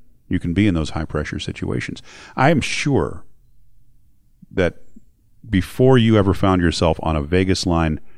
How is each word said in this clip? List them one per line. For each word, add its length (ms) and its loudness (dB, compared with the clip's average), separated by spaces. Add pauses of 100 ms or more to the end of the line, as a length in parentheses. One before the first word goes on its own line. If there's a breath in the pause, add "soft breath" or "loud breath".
(280)
you 120 -2
can 140 -4
be 120 2
in 80 2
those 160 -2
high 140 -6
pressure 340 -6
situations. 640 -8 (340 loud breath)
I 140 4
am 100 2
sure 640 -2 (1300)
that 280 -2 (720)
before 500 4
you 200 4
ever 160 2
found 280 2
yourself 400 2
on 140 -2
a 60 -2
Vegas 440 0
line 340 0 (180)